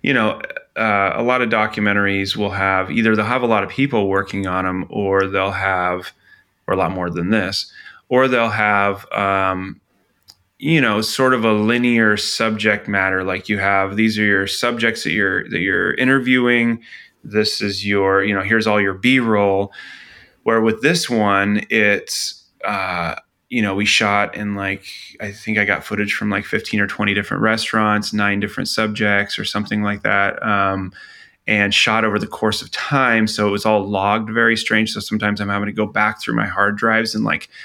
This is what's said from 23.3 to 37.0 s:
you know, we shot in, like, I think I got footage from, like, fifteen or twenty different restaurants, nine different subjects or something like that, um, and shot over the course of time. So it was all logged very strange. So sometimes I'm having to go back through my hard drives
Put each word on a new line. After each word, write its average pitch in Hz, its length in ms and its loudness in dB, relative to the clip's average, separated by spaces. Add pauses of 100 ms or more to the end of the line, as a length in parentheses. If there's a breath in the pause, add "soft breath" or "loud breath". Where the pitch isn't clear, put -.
you 120 140 0
know, 98 100 0
we 104 120 0
shot 104 500 2
in, 104 200 -4
like, 98 300 -6 (340)
I 104 120 -8
think 107 260 -4
I 104 80 2
got 95 180 0
footage 104 300 -2
from, 107 160 -2
like, 104 160 -2
fifteen - 340 -2
or 101 80 2
twenty 101 280 -2
different 101 260 -2
restaurants, 107 720 0
nine 104 260 0
different 101 300 -4
subjects 104 720 0
or 107 40 -6
something 104 380 -4
like 104 220 -4
that, 98 400 0
um, 98 500 0 (540 loud breath)
and 104 260 2
shot 113 320 2
over 104 140 0
the 110 80 -6
course - 340 -2
of - 80 -14
time. 120 560 2
So 104 220 0
it 101 40 2
was 101 140 -2
all 107 180 4
logged 101 460 0
very 113 260 2
strange. 110 360 0
So - 80 -6
sometimes 104 420 -2
I'm 101 80 -4
having 101 160 -2
to 104 80 -6
go 104 140 -2
back 107 340 -2
through 117 140 -4
my 110 100 0
hard 101 320 0
drives 113 380 0